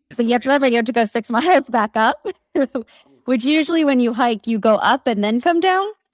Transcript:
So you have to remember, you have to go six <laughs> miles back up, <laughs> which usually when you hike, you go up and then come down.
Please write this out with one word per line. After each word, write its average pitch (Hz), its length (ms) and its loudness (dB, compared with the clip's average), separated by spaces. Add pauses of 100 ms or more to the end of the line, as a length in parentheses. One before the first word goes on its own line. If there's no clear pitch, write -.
(120)
So 240 100 -4
you 233 100 0
have 240 100 0
to 262 60 -4
remember, 277 200 2
you 233 80 0
have 233 80 0
to 240 80 -4
go 226 120 2
six 220 260 -6
<laughs> - 0 -
miles 277 380 0
back 220 280 -2
up, 226 280 0 (300)
<laughs> - 680 -6
which 247 200 -2
usually 311 400 0
when 277 160 2
you 240 120 0
hike, 240 340 -2
you 226 120 -2
go 214 180 4
up 240 300 0
and 214 180 0
then 226 160 0
come 339 200 0
down. 381 260 0 (280)